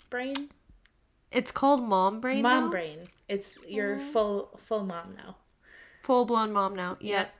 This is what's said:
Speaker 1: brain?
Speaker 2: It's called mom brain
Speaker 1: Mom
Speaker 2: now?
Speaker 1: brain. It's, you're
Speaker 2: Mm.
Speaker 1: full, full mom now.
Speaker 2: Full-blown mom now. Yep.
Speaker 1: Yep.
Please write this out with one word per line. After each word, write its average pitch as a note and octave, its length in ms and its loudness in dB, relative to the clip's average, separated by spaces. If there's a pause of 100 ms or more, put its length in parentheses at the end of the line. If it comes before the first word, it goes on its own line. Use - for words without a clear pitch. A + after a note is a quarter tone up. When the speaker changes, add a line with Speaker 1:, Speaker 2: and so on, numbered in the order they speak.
(100)
Speaker 1:
brain? B3+ 240 -6 (1000)
Speaker 2:
It's B3 180 0
called C#4 320 4
mom G3+ 380 2
brain B3 220 0
Speaker 1:
Mom B3 240 4
Speaker 2:
now? - 40 -2
Speaker 1:
brain. D#3+ 280 -6 (300)
It's, G3 380 -6
you're G3+ 300 -2
Speaker 2:
Mm. G3+ 160 -8
Speaker 1:
full, G#3 460 0
full G#3+ 260 -4
mom F#3 320 -10
now. - 220 -18 (640)
Speaker 2:
Full-blown A3+ 500 2
mom G3 240 2
now. F3+ 240 -6
Yep. - 20 -20
Speaker 1:
Yep. G3+ 380 -2